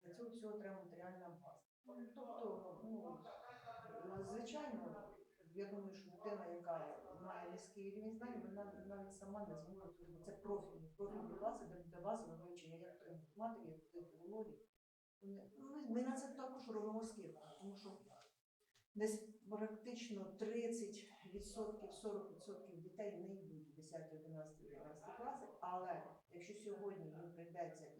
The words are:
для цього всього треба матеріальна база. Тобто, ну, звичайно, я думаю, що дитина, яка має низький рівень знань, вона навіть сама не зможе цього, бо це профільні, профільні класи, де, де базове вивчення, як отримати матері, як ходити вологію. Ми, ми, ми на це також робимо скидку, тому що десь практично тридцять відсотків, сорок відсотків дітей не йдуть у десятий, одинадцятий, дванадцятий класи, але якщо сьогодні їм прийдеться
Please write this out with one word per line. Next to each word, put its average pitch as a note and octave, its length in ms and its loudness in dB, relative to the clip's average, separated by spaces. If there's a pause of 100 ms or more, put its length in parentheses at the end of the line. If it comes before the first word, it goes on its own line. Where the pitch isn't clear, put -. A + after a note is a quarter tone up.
для F3 120 -8
цього A#3 140 -2
всього G#3+ 300 0
треба F#3+ 260 0
матеріальна F3+ 440 -4 (140)
база. - 180 -10 (260)
Тобто, A3+ 1000 -2
ну, A3 340 -2 (1120)
звичайно, A#3 720 2 (500)
я G3 120 4
думаю, G3 260 0
що F#3 180 -8
дитина, G3+ 360 2
яка E3+ 500 4 (280)
має F3 260 -2
низький G3 400 -2
рівень G#3+ 200 0
знань, A3+ 380 0
вона G3 240 0 (140)
навіть G3 280 -2
сама G3+ 320 0
не D#3+ 80 0
зможе F3 380 -4
цього, E3+ 200 -10
бо - 120 -8
це G3 80 -4
профільні, F3 640 0
профільні G#3+ 380 0
класи, - 300 4
де, E3+ 200 -4 (120)
де F3+ 40 -4
базове G#3+ 360 4
вивчення, E3+ 400 -6
як E3+ 180 -6
отримати E3+ 420 -8
матері, A3+ 340 2
як D#3+ 220 -10
ходити E3+ 240 -4
вологію. G3+ 420 -2 (640)
Ми, G3 360 -4
ми, C#4 300 -2
ми A#3 140 10
на B3+ 100 6
це - 160 2
також B3+ 400 -2
робимо G#3+ 360 4
скидку, E3 380 -4 (180)
тому G3 140 -4
що G3 160 -6 (1040)
десь G#3+ 240 10 (320)
практично G#3+ 720 2
тридцять A3+ 840 4 (260)
відсотків, G#3 580 0
сорок G3+ 380 2
відсотків G3 500 -4
дітей G3+ 320 0
не G3 220 -2
йдуть D#3 340 -6
у - 40 -14
десятий, D#3 460 -6
одинадцятий, D#3 520 -6
дванадцятий D3+ 480 -6
класи, A#3+ 280 0 (140)
але F3+ 420 4 (300)
якщо F3+ 220 -4
сьогодні G3 560 0
їм E3+ 220 -4
прийдеться E3+ 520 0 (140)